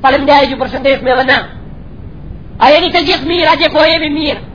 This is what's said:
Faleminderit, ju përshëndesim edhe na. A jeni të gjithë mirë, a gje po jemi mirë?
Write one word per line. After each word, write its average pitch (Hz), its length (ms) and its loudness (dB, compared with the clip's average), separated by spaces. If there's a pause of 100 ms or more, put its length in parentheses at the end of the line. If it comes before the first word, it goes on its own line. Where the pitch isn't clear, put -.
Faleminderit, 277 480 4
ju 247 80 -6
përshëndesim 262 560 0
edhe 262 100 0
na. 262 160 2 (1200)
A 240 80 6
jeni 330 240 4
të 339 140 2
gjithë 294 180 -2
mirë, 339 240 0
a 311 80 2
gje 302 160 0
po 311 140 4
jemi 320 260 0
mirë? 302 280 -4 (120)